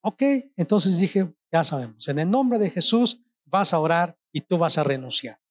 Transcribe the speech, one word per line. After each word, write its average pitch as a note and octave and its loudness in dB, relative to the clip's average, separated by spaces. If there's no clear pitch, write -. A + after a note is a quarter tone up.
Ok, G#3 -4
entonces F#3+ 0
dije, F#3+ 0
ya E3 2
sabemos, B2+ -2
en C#3+ -2
el E3 0
nombre B3 2
de G3 0
Jesús - 0
vas F#3+ 0
a E3+ 0
orar E3 0
y D#3+ -6
tú F3+ -2
vas D#3+ 2
a D3+ 0
renunciar. C3 -6